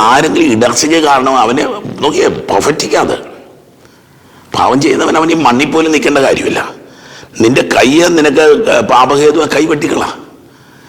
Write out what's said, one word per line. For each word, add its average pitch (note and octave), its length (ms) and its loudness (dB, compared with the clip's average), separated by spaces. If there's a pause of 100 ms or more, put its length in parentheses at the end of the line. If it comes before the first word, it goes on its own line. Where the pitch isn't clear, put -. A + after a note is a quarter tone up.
(120)
ആരെങ്കിലും D#3+ 400 2
ഇടർച്ചയ്ക്ക് A#2+ 480 0 (100)
കാരണം C3+ 280 0
അവനെ B2 260 0 (380)
നോക്കിയേ, D3+ 280 0 (200)
പ്രൊഫറ്റിക്കാതെ D3 680 -2 (1400)
പാവം G2 260 0
ചെയ്യുന്നവൻ D#3+ 360 0
അവൻ E3 140 0
ഈ D#3+ 60 0 (100)
മണ്ണിൽ B2 240 0
പോലും D#3+ 200 0
നിൽക്കേണ്ട C#3+ 260 0
കാര്യമില്ല. B2 420 0 (840)
നിന്റെ A#2 220 2 (120)
കൈ A#2 140 2 (280)
നിനക്ക് D3+ 280 2 (460)
പാപഹേതുവാ, C#3+ 540 2 (100)
കൈ C#3+ 100 0
വെട്ടിക്കള. D#3+ 380 -2 (840)